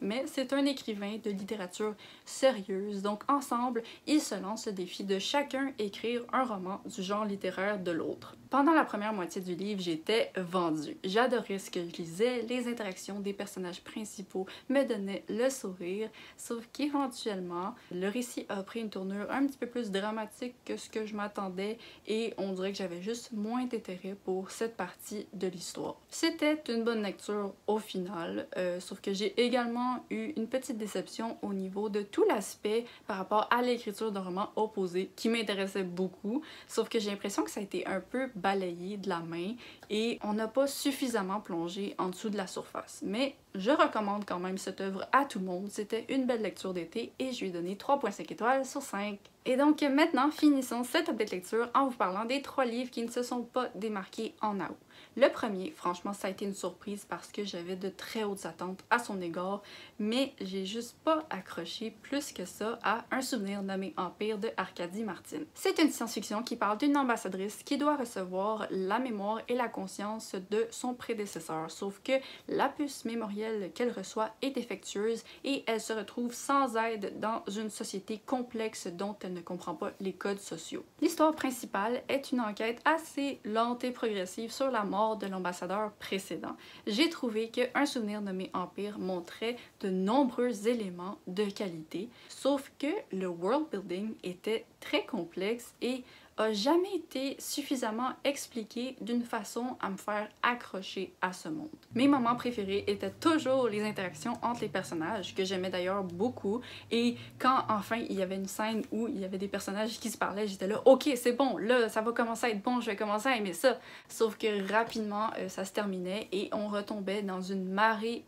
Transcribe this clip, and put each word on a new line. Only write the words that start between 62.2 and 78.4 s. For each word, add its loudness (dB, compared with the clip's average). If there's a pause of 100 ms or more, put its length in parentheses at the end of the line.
que -6
ça -4
à 2
Un 0
souvenir -2
nommé -2
Empire -2
de -2
Arcadie -4
Martin. -6 (140)
C'est 2
une 8
science-fiction -2
qui -4
parle 2
d'une 4
ambassadrice 0
qui 0
doit 4
recevoir -2
la 2
mémoire -2
et 2
la 2
conscience -6 (140)
de 4
son -4
prédécesseur, -4
sauf -6
que 2 (360)
la 4
puce -4
mémorielle -2
qu'elle 2
reçoit -2 (100)
est 0
défectueuse -2 (180)
et 0
elle 2
se -6
retrouve -2
sans 2
aide 0
dans 0
une -4
société -6
complexe -2